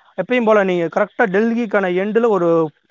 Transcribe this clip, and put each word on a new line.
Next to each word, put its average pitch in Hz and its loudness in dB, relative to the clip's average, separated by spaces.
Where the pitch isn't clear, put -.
எப்பயும் 240 0
போல 214 4
நீங்க 180 0
கரெக்டா 202 -2
டெல்லிக்கான 208 -2
எண்டுல 214 0
ஒரு 165 0